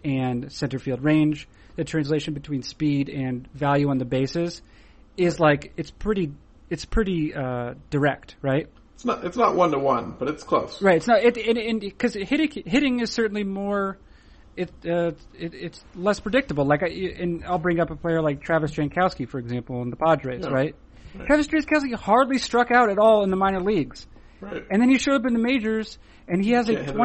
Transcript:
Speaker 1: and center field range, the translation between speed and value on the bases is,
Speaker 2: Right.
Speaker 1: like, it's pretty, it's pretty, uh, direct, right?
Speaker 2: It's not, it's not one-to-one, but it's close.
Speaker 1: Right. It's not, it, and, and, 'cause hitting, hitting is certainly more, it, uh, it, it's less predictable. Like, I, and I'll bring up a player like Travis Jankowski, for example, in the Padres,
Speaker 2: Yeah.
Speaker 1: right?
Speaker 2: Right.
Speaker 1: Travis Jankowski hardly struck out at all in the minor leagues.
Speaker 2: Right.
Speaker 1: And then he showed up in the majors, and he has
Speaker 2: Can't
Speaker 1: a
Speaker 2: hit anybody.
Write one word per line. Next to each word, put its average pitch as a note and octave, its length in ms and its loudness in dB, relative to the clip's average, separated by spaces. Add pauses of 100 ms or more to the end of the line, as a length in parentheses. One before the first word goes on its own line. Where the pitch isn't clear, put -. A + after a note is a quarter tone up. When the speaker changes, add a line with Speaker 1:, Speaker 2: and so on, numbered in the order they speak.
Speaker 1:
and C3 480 -2
center C3+ 260 -6
field B2+ 240 -4
range, D3+ 460 2 (260)
the E3+ 80 -6
translation D3+ 520 -2
between C#3+ 280 -6
speed C#3+ 460 -2
and B2+ 460 -6
value C#3+ 340 2
on C3+ 100 0
the B2+ 60 -2
bases C3+ 580 -4 (540)
is, E3+ 240 0
Speaker 2:
Right. D3 240 4
Speaker 1:
like, - 120 -18
it's D#3 140 -8
pretty, F#3+ 400 -2 (400)
it's D#3+ 140 -6
pretty, F3+ 500 0
uh, B2+ 400 -6 (160)
direct, C#3+ 500 0
right? C#3 280 0 (260)
Speaker 2:
It's - 100 -16
not, A3+ 200 -2
it's F3 120 -6
not A#3 180 4
one-to-one, C#3 640 2
but C3+ 100 -4
it's D#3 140 -6
close. - 400 -2
Speaker 1:
Right. F#3+ 140 6
It's - 100 -2
not, A3 160 6
it, A#3 140 4
and, A3+ 200 0
and, A3 420 -4
'cause A#3 160 0
hitting, C#4+ 360 0 (160)
hitting B3 320 2
is A#3 140 -2
certainly G#3 320 -2
more, G3 520 -4 (600)
it, F3+ 140 -6 (140)
uh, E3+ 280 -2 (260)
it, E3 160 -10
it's - 300 -14 (100)
less F#3+ 240 -2
predictable. G3 460 0
Like, D3 180 2
I, F3 60 0
and F3 560 -4
I'll F3+ 160 -2
bring F3 180 0
up E3 140 0
a - 40 -10
player E3 240 -2
like D3 220 0
Travis D#3+ 300 0
Jankowski, D#3 560 -2
for C3+ 100 -8
example, B2 440 -6
in A#2+ 80 -6
the A#2 60 -10
Padres, C#3 480 0
Speaker 2:
Yeah. - 60 -6
Speaker 1:
right? C#3 240 0 (400)
Speaker 2:
Right. F#3+ 140 -14
Speaker 1:
Travis D4 180 4
Jankowski D4 480 0
hardly A#3+ 440 2
struck A#3+ 340 0
out A#3+ 180 6
at F#3+ 80 0
all G#3+ 240 6
in F#3+ 80 2
the F#3+ 60 0
minor F#3+ 240 0
leagues. F3 480 -2 (320)
Speaker 2:
Right. G3 280 -12
Speaker 1:
And G#3 140 2
then B3+ 80 6
he C4 80 6
showed C#4 160 2
up B3 120 0
in B3 60 0
the A#3 60 0
majors, A3 580 -2 (300)
and F#3 180 0
he A3+ 80 2
has A#3+ 140 4
Speaker 2:
Can't A3+ 100 2
Speaker 1:
a - 40 -6
Speaker 2:
hit - 80 -6
anybody. - 160 -6